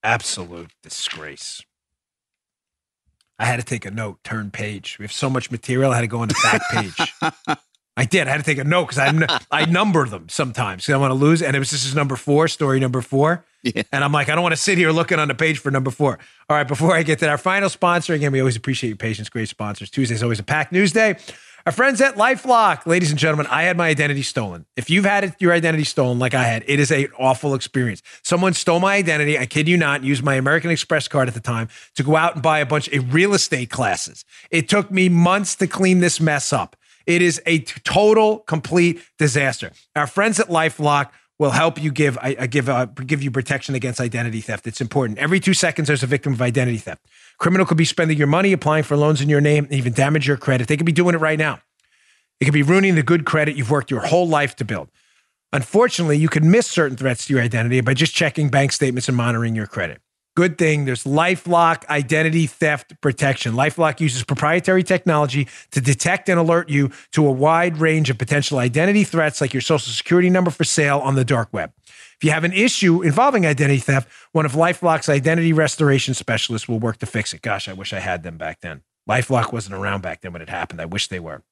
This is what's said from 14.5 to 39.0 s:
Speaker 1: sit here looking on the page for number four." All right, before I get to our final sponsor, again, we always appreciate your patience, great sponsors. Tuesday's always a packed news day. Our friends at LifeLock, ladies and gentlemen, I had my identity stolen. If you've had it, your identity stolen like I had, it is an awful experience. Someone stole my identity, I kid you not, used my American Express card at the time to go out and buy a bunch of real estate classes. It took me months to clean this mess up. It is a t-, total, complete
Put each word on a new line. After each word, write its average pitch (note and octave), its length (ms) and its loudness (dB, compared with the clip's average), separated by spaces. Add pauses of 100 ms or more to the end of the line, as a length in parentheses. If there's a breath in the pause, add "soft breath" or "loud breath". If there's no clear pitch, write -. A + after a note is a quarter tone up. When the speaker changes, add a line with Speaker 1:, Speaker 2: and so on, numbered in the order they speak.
Speaker 1:
sit F#3+ 200 0
here E3 140 4
looking D#3+ 280 0
on D3 100 0
the C3+ 60 -2
page D#3 240 -2
for C#3 120 -4
number C3+ 180 -2
four." C3 300 -2 (300 loud breath)
All D3+ 80 2
right, C#3+ 100 0
before D#3+ 280 2
I E3 80 2
get D3+ 160 0
to D#3 100 0
our D3 80 0
final G3 320 0
sponsor, F3 440 0
again, C#3+ 200 0
we C3+ 60 2
always C3 180 0
appreciate A#2+ 320 -4
your G#2 80 -8
patience, G#2+ 320 -6
great A2+ 180 -8
sponsors. G#2 420 -10
Tuesday's A#2 320 -2
always A#2 180 -2
a G2+ 40 -10
packed D3+ 300 -4
news F#3 180 2
day. A3 240 2 (500 loud breath)
Our E3+ 60 0
friends B3+ 300 2
at C4 140 2
LifeLock, A3+ 720 2
ladies E3+ 240 2
and D3+ 80 0
gentlemen, D3+ 320 0
I D3+ 140 0
had F3 140 0
my E3+ 100 2
identity D3 340 0
stolen. G2 440 -6 (100)
If B2 140 -8
you've F#3+ 160 4
had G3+ 180 2
it, F3+ 160 -6
your F3 140 4
identity D#3+ 320 0
stolen B2+ 340 0
like B2+ 140 0
I B2+ 100 2
had, A#2 240 -2
it C#3+ 100 0
is C#3+ 140 2
an C#3 160 0 (100)
awful C3 380 0
experience. A#2+ 460 -4 (200 loud breath)
Someone F3+ 320 0
stole F3 280 0
my G3 140 2
identity, D3+ 440 0
I B2+ 60 -2
kid D3+ 240 0
you F3 80 4
not, C#3+ 260 0
used C3 200 0
my C#3 120 0
American D3 360 0
Express D#3 360 -2
card C3 220 0
at A2 60 -10
the A#2 40 -8
time A2+ 300 -4 (260 loud breath)
to C3+ 80 -2
go D3+ 140 2
out E3 160 2
and D3 100 -8
buy D#3 160 2
a D3 60 0
bunch D3 240 -2
of C3 240 -2
real F#3+ 200 4
estate C3 360 -2
classes. - 560 -4 (260 loud breath)
It E3 160 0
took G3+ 240 0
me F#3 160 4
months F3 480 2
to F#3+ 120 -2
clean F#3 340 2
this F3 180 0
mess D3+ 320 0
up. A2 240 -4 (300 soft breath)
It F3 160 2
is E3+ 240 0
a E3 140 2
t-, - 260 -12
total, G#3+ 540 4
complete E3+ 600 0 (160 loud breath)